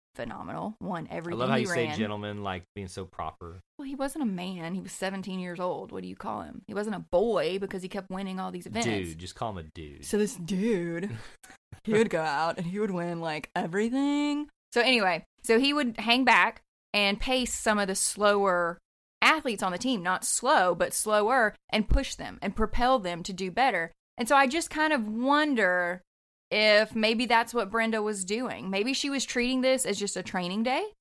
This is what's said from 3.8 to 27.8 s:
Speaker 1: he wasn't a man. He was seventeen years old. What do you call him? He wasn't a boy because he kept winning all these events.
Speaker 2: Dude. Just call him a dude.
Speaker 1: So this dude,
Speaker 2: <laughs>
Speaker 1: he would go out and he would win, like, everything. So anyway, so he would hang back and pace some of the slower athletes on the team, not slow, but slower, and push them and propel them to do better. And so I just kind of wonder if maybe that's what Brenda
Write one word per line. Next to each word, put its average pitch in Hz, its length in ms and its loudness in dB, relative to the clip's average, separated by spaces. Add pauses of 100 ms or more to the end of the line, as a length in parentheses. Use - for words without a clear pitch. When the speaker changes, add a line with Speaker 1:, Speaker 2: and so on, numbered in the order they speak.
Speaker 1:
he 277 60 -10
wasn't 277 280 -4
a 247 40 0
man. 180 480 -6
He 185 60 -6
was 180 120 -12
seventeen 190 480 -6
years 180 180 -10
old. 180 320 -6
What - 120 -10
do - 60 -10
you 190 80 -12
call - 260 -8
him? - 260 -14
He 214 60 -10
wasn't 208 220 -4
a 165 140 -8
boy 185 480 2
because 196 240 -6
he 185 60 -8
kept 190 220 -8
winning 190 280 -6
all 185 140 -6
these 180 140 -10
events. 226 200 -2
Speaker 2:
Dude. 90 320 -4
Just 85 160 -12
call 117 160 -4
him 95 80 -8
a 82 40 -10 (120)
dude. 73 300 -14
Speaker 1:
So 208 140 -2
this 208 180 0
dude, 180 720 -2 (380)
Speaker 2:
<laughs> - 360 -20
Speaker 1:
he 220 80 -2
would 214 180 4
go 165 120 0
out 156 360 0
and 175 80 -2
he 185 120 -6
would 214 140 0
win, 170 280 -4
like, 156 360 -6
everything. 277 920 0 (240)
So 240 80 2
anyway, 214 440 4 (180)
so 226 160 6
he 277 140 4
would 277 260 0
hang 233 260 2
back 220 360 4 (320)
and 202 280 2
pace 254 340 0
some 214 240 2
of 202 80 2
the 190 80 -2
slower 196 840 2 (440)
athletes 262 400 4
on 190 80 2
the 180 80 -2
team, 247 240 0
not 180 220 0
slow, 208 500 4
but 170 180 0
slower, 214 640 2 (160)
and 220 180 0
push - 280 2
them 98 260 -10
and 202 140 -6
propel 247 420 4
them 175 240 -4
to 202 100 -8
do 185 180 -4
better. 190 420 0 (260)
And 233 100 -2
so 294 80 4
I 269 120 8
just 320 220 -2
kind 311 220 0
of 233 160 0
wonder 220 920 2 (480)
if 214 460 4
maybe 226 300 2
that's 233 280 4
what 208 160 -2
Brenda 226 320 0